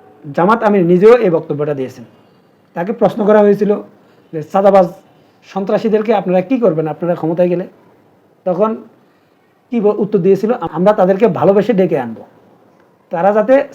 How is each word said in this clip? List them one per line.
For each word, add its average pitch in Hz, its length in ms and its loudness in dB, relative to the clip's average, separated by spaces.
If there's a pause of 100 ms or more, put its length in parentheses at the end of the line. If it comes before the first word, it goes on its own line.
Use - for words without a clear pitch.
(360)
জামাত 208 280 0
আমির 202 220 2
নিজেও 190 320 6
এই 220 120 0
বক্তব্যটা 151 440 -4
দিয়েছেন। 127 320 -10 (680)
তাকে 180 200 -6
প্রশ্ন 208 320 -2
করা 214 140 4
হয়েছিল 208 420 2 (520)
যে, 156 100 -8
"চাঁদাবাজ 190 500 2 (500)
সন্ত্রাসীদেরকে 220 720 -2
আপনারা 185 280 0
কী 240 180 -4
করবেন 160 280 0
আপনারা 165 280 -4
ক্ষমতায় 170 340 -2
গেলে?" 175 180 -4 (800)
তখন 202 300 -2 (960)
কী 233 100 -4
ব-, 208 200 0
উত্তর 208 200 -2
দিয়েছিল, 190 420 0
"আমরা 175 320 0
তাদেরকে 190 340 0
ভালোবেসে 190 460 0
ডেকে 170 260 0
আনবো, 113 260 -10 (840)
তারা 180 220 0
যাতে 247 440 2